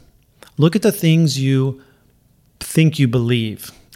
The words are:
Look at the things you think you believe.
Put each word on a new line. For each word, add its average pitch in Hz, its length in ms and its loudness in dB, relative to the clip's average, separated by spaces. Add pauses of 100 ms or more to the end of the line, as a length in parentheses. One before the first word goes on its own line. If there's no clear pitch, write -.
(560)
Look 165 200 2
at 208 60 -4
the 214 100 2
things 160 460 2
you 135 440 -2 (800)
think 156 380 0
you 135 100 2
believe. 117 640 -4 (260)